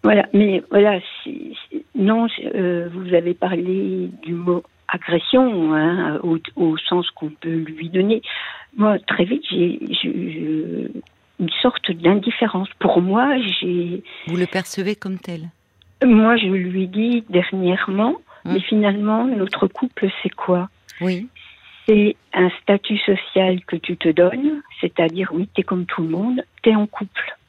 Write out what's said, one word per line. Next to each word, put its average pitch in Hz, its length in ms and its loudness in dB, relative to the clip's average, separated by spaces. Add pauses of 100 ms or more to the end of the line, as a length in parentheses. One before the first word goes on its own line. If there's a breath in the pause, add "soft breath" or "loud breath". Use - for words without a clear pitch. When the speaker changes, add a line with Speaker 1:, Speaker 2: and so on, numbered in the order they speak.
Speaker 1:
Voilà, 208 320 6
mais 202 380 4
voilà, 202 280 6 (240)
c'est, - 280 -12 (180)
c'est, - 140 -10 (100)
non, 226 420 2
c'est, - 200 -8
euh, 175 360 -2
vous 180 220 -4
avez 175 220 2
parlé 185 760 -2 (140)
du 165 100 -6
mot 175 300 0 (240)
agression, 180 880 2
hein, 160 480 0
au, 165 160 0 (160)
au 165 220 2
sens 175 340 -2
qu'on 156 180 -8
peut 156 240 -10
lui 160 360 -6
donner. 196 340 2 (540 loud breath)
Moi, 214 220 4
très - 260 0
vite, 247 260 -2
j'ai, 180 260 0 (240)
je, - 80 -4
je, 160 800 -6 (520)
une 175 100 -2 (120)
sorte - 300 0
d'indifférence. 190 760 0 (100)
Pour - 220 2
moi, 233 340 0 (240)
j'ai 175 440 -4 (240 loud breath)
Speaker 2:
Vous 165 100 -4
le 180 100 0
percevez 190 480 -4
comme 190 240 -10
tel ? 170 300 -12 (540)
Speaker 1:
Moi, 226 340 6
je 220 100 0
lui 185 400 0
dis 220 420 0
dernièrement, 190 840 0 (280 soft breath)
Speaker 2:
Hmm. « 175 100 -4
Speaker 1:
Mais 190 80 2
finalement, 208 680 2
notre 202 400 -2
couple, - 420 -4 (140)
c'est 196 100 -4
quoi ? 180 340 0 (320)
Speaker 2:
Oui. 185 280 -2 (600 loud breath)
Speaker 1:
C'est 208 280 6 (180)
un 180 160 4 (140)
statut 202 340 0
social 185 680 0
que - 100 -6
tu 170 220 -6
te 165 120 2
donnes, 240 540 2 (160)
c'est-à-dire, 180 520 0
oui, 180 240 -2
t'es 196 60 0
comme 180 240 -2
tout - 160 -6
le 160 80 0
monde, 226 320 -2 (220)
t'es 226 100 6
en 208 140 2
couple. » - 500 -10 (120)